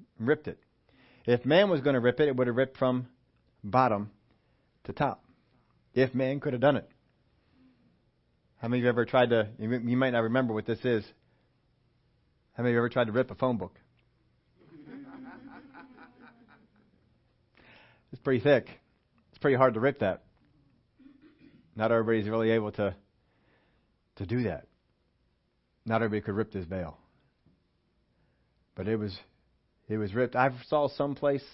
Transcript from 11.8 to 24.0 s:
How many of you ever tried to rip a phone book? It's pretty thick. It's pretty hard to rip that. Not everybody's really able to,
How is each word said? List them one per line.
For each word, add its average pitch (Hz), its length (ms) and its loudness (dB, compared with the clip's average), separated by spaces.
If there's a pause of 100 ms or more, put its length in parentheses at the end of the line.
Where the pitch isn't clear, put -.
How 120 80 -6
many 120 100 0
of - 20 2
you 117 40 4
ever 120 100 0
tried 120 160 0
to 107 80 -4
rip 123 180 0
a 107 40 -14
phone 127 240 -2
book? 90 200 -10 (4000)
It's - 100 -20
pretty 131 200 0
thick. 135 260 4 (600)
It's - 80 -20
pretty 139 180 2
hard 127 180 4
to 110 60 -2
rip 135 180 0
that. 95 240 -2 (1500)
Not 110 160 2
everybody's 110 380 2
really 113 220 0
able 107 200 0
to, 101 220 -2 (1200)